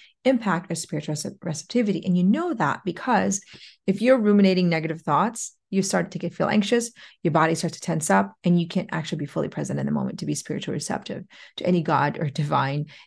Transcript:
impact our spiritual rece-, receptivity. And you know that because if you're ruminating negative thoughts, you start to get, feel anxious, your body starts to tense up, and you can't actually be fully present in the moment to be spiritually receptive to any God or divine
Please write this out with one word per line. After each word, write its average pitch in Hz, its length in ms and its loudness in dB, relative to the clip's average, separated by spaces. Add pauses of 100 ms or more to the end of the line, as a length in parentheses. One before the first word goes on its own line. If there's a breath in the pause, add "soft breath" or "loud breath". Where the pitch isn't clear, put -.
(240 loud breath)
impact 214 480 0
our - 20 -4
spiritual 156 400 -6
rece-, 196 260 -8
receptivity. 202 640 -2
And 180 140 2
you 175 60 2
know 311 280 2
that 160 320 -2
because 190 580 0 (440 loud breath)
if 196 160 0
you're 254 160 6
ruminating 196 500 6
negative 160 340 -2
thoughts, 170 520 0 (160)
you 190 140 2
start 180 260 0
to 170 80 -8
get, 175 160 -6
feel - 140 0
anxious, 233 420 2 (320 loud breath)
your 170 80 0
body 160 240 4
starts 160 220 -4
to - 40 -18
tense 160 300 -2
up, 196 320 2
and 175 180 4
you 170 60 0
can't 170 240 -4
actually 156 280 -6
be 147 80 -6
fully - 220 -4
present 139 300 -6
in 139 80 -4
the - 60 -2
moment 65 260 -4
to - 80 -8
be 147 80 -4
spiritually - 400 -6
receptive - 500 -8 (340 loud breath)
to - 60 -8
any 175 200 2
God 147 340 0
or 151 100 -2
divine 143 580 -2 (200 loud breath)